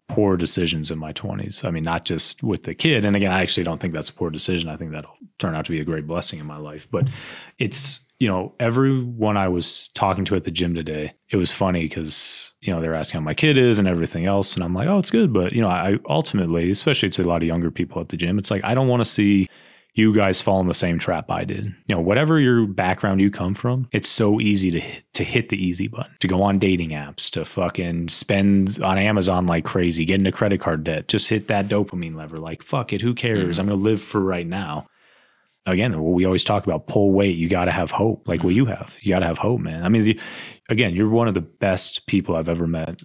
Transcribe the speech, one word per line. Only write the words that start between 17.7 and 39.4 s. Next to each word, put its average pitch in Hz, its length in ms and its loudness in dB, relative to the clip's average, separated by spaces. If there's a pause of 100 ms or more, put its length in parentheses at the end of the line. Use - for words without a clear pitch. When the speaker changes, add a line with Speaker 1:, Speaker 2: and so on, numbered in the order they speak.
Speaker 1:
people - 300 -6
at 82 60 -8
the - 80 -8
gym, 87 240 -2
it's 101 120 -2
like, 98 120 -2
I 110 100 -2
don't 131 140 2
wanna 123 160 2
see 101 460 4 (460)
you 110 160 6
guys 98 300 4
fall 95 180 2
in 92 80 2
the 87 60 2
same 87 240 0
trap 78 320 -4
I 87 160 -2
did. - 200 -6 (200)
You - 80 0
know, 85 80 0
whatever 147 380 2
your 123 260 4
background 95 560 0
you 101 80 4
come 95 240 -2
from, 123 380 -2
it's - 180 0
so 107 320 4
easy 98 300 2
to 82 80 -2
hit, - 240 -10 (100)
to 87 100 -2
hit - 260 0
the 98 140 -2
easy 90 240 -2
button, - 320 -8
to - 80 2
go 92 140 2
on 101 160 4
dating 92 320 2
apps, 73 400 -8
to 80 160 -4
fucking 85 640 -4
spend 98 760 2
on 95 140 2
Amazon 95 480 2
like 85 200 0
crazy, 85 380 0
get 90 120 2
into 95 160 2
credit 101 280 0
card 80 240 -2
debt, 80 240 -4
just - 220 2
hit 107 200 0
that 101 180 0
dopamine 92 480 -2
lever. 78 240 -12
Like, 80 240 -12
fuck - 280 -4
it, 101 100 -4
who 120 120 0
cares? 101 440 0
Speaker 2:
Mm-hmm. - 20 0
Speaker 1:
I'm 95 80 -2
gonna 101 160 0
live 107 180 2
for - 180 -2
right 92 280 0
now. 82 400 -8 (800)
Again, 95 340 0
what 82 140 2
we 90 100 4
always 92 180 2
talk 104 220 0
about, 78 220 -2
pull 101 260 2
weight, 98 240 2
you 82 100 0
gotta 90 240 2
have 85 200 -2
hope, - 360 -2
like 85 160 0
what 90 60 2
Speaker 2:
Mm-hmm. 92 80 4
Speaker 1:
you 135 80 4
have. - 380 -6
You 98 100 0
gotta 90 140 2
have 82 100 -2
hope, 113 240 0